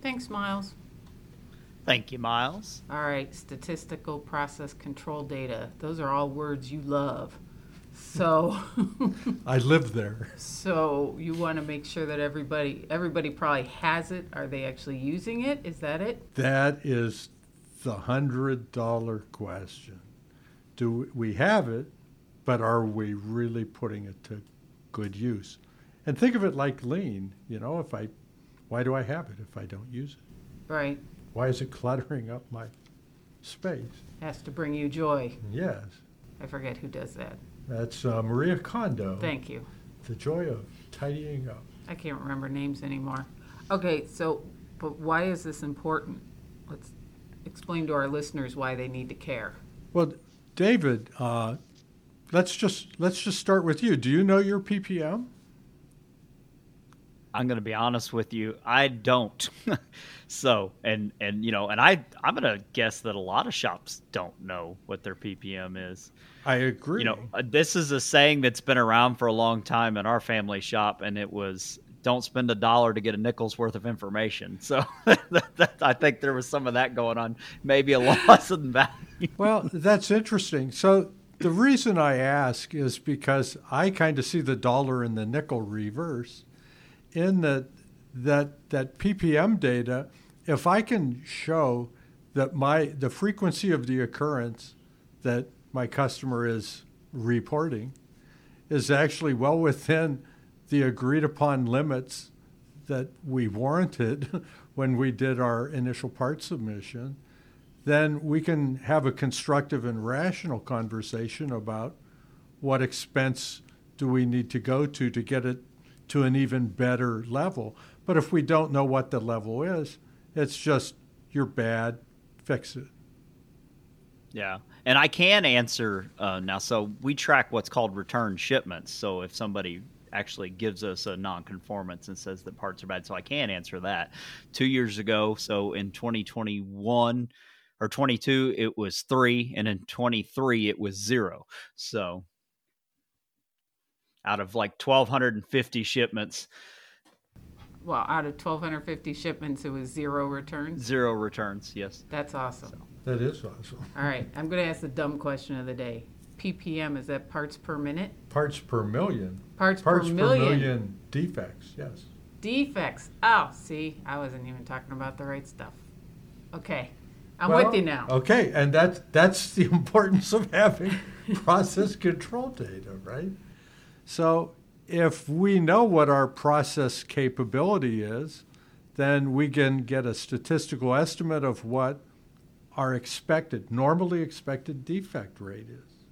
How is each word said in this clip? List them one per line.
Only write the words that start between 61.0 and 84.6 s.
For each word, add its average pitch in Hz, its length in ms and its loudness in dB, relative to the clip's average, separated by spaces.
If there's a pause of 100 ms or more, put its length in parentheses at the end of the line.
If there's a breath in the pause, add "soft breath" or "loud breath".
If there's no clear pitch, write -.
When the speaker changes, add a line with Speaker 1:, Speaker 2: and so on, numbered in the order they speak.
Speaker 2:
and, 104 240 -2
you 113 80 0
know, 101 160 0
and 107 120 0
I, 165 240 8 (200)
I'm 165 100 2
gonna 135 240 0 (140)
guess 110 280 0
that 107 140 -4
a 101 60 -4
lot 95 260 0
of 226 80 -6
shops - 560 -6
don't 90 300 -6
know 90 360 -10 (100)
what 98 180 -8
their 95 100 -8
P 98 220 -10
P 95 200 -12
M 92 200 -10
is. 92 340 -12 (340 loud breath)
Speaker 3:
I 135 120 2
agree. 131 460 0
Speaker 2:
You - 20 0
know, 110 140 0 (140)
uh, 107 120 -2
this 147 320 4
is 151 160 0
a 135 80 2
saying 147 400 6
that's 123 200 2
been 131 180 2
around 117 380 6
for 120 100 0
a 113 60 4
long 113 300 2
time 113 340 2
in 101 100 0
our 117 140 4
family 104 400 -2
shop, 104 420 0
and 104 140 -4
it 101 160 -6
was, 95 460 -6 (240)
"Don't 123 220 2
spend 123 260 0
a 117 40 2
dollar 117 400 6
to 110 60 -2
get 107 140 0
a 104 40 -4
nickel's 113 400 -2
worth 113 180 -2
of 101 100 -10
information." 104 760 -4
So 135 240 0 (100)
<laughs> - 100 -14
that, - 520 4
that, 165 240 4
I 143 120 6
think 139 280 2
there 139 140 0
was 127 140 -4
some 139 180 -2
of 120 80 0
that 127 220 2
going 117 220 0
on, 117 180 -4 (260 loud breath)
maybe 139 300 6
a 127 80 6
<laughs> 127 260 6
loss 208 240 8
in 147 220 -2
value. - 640 0
Speaker 3:
Well, 202 360 2
that's 190 380 4
interesting. 185 600 0
So 190 400 6 (260)
the 175 120 2
reason 233 460 6
I 147 200 4
ask 135 580 0
is 135 240 0
because 135 580 0 (140)
I 165 200 2
kinda 160 320 2
see - 180 -2
the 131 160 0
dollar 127 480 2